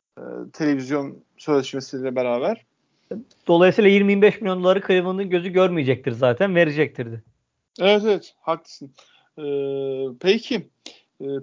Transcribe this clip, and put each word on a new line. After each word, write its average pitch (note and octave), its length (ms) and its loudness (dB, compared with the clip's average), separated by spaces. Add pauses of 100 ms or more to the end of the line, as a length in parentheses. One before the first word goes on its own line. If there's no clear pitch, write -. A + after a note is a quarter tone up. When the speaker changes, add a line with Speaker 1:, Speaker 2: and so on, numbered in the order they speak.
(180)
Speaker 1:
E, C3 40 -18 (320)
televizyon C#3 640 -4 (200)
sözleşmesiyle C3+ 800 -4
beraber. B2+ 500 -2 (800)
Speaker 2:
Dolayısıyla F3+ 420 6
yirmi G3+ 220 4
yirmi G3+ 100 2
beş G#3 200 4
milyon F#3 220 -4
doları F#3+ 240 2
Cleveland'ın F#3 420 0
gözü F3 200 -2
görmeyecektir E3+ 640 0
zaten, B2+ 440 0
verecektir D3 560 0
de. A2+ 100 -14 (580)
Speaker 1:
Evet, G3+ 260 4
evet, G3+ 360 -2
haklısın. D#3+ 500 -8 (460)
E, D#3 60 -14 (760)
peki. A3 480 -4 (540)
E, C#3+ 40 -12 (180)